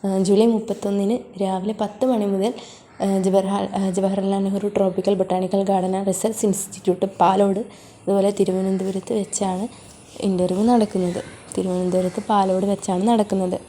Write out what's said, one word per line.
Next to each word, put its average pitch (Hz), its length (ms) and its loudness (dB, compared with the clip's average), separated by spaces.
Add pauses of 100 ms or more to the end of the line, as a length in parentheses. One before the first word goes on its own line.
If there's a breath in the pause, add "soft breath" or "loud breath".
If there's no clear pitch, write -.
ആ, 190 120 0 (100)
ജൂലൈ 202 180 6
മുപ്പത്തൊന്നിന് 202 960 -2
രാവിലെ 190 400 -2
പത്ത് 214 240 -2
മണി 226 200 2
മുതൽ, 196 280 0 (500 loud breath)
ആ, 196 220 2
ജവഹർലാൽ, 196 420 2 (120)
ആ, 190 100 0
ജവഹർലാൽ 196 540 0
നെഹ്റു 202 240 -2
ട്രോപ്പിക്കൽ 196 460 0
ബൊട്ടാണിക്കൽ 185 500 0
ഗാർഡൻ 190 320 2
ആൻഡ് 196 120 -2
റിസർച്ച് 214 380 -2
ഇൻസ്റ്റിറ്റ്യൂട്ട് 196 600 -2
പാലോട്, 190 540 2
അതുപോലെ - 800 -2
തിരുവനന്തപുരത്ത് 190 760 0
വെച്ചാണ് 196 540 -2 (600 loud breath)
ഇൻ്റർവ്യൂ 185 360 0
നടക്കുന്നത്. 208 600 2 (340)
തിരുവനന്തപുരത്ത് 180 720 -2
പാലോട് 190 360 2
വെച്ചാണ് 196 420 -2
നടക്കുന്നത്. 196 500 0 (120)